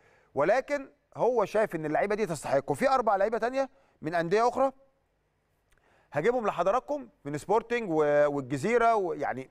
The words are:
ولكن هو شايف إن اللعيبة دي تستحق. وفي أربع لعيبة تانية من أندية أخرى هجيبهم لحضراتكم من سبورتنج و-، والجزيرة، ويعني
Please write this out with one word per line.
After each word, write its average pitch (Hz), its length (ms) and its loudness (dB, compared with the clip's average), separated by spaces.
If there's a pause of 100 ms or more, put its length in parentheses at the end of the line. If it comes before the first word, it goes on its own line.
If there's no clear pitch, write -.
(360)
ولكن 262 540 0 (280)
هو 214 280 0
شايف 208 300 0
إن 156 100 -4
اللعيبة 160 300 -2
دي 208 100 -2
تستحق. - 460 -2
وفي 233 180 0
أربع 220 260 2
لعيبة 220 220 0
تانية 262 320 -2 (320)
من 165 140 -4
أندية 180 320 2
أخرى 254 240 2 (1400)
هجيبهم 220 360 0
لحضراتكم 233 600 -2 (180)
من 143 120 -8
سبورتنج 226 540 -2
و-، 147 360 4
والجزيرة، 147 680 0
ويعني 147 560 -4